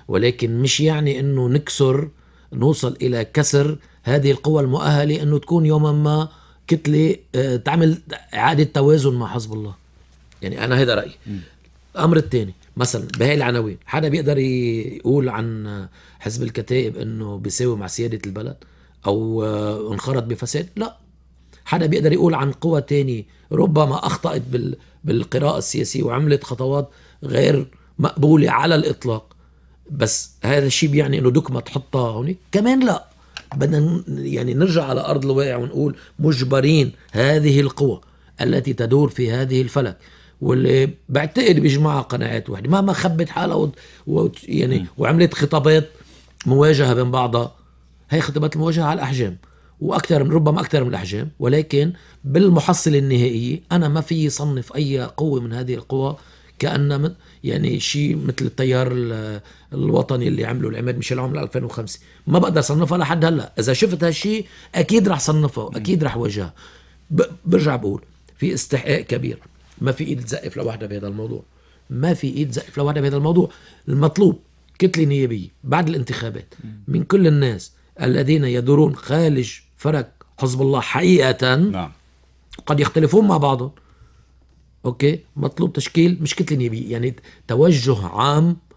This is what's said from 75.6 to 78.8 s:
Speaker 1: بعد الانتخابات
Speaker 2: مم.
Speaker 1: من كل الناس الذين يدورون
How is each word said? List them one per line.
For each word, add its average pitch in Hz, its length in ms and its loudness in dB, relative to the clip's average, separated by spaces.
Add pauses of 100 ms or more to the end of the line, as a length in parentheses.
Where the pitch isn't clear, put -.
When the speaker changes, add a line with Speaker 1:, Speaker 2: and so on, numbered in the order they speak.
Speaker 1:
بعد 156 260 0
الانتخابات 120 640 -6 (100)
Speaker 2:
مم. 110 80 -14 (160)
Speaker 1:
من 139 160 -2
كل 190 240 4
الناس 139 440 0 (300)
الذين 143 420 2
يدورون 131 520 2